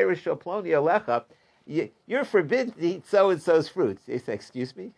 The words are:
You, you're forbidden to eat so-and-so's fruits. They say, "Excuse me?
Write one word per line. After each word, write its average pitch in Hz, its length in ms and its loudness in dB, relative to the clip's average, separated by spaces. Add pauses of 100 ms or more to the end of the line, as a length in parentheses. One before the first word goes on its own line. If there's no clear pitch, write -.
(1700)
You, 151 220 -4 (160)
you're 262 180 -2
forbidden 226 500 0
to 165 120 -2
eat 175 220 -4
so-and-so's 175 600 2
fruits. 113 360 -2
They 123 140 -6
say, 117 160 -6
"Excuse 127 420 -10
me? 196 220 -14